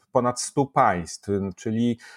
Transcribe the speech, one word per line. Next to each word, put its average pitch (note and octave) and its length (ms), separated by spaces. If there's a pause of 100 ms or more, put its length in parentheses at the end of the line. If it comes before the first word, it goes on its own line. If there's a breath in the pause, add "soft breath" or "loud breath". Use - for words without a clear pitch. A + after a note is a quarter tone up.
(120)
ponad B2 300
stu - 240
państw. G2+ 640 (260)
Czyli A#2 440 (180 loud breath)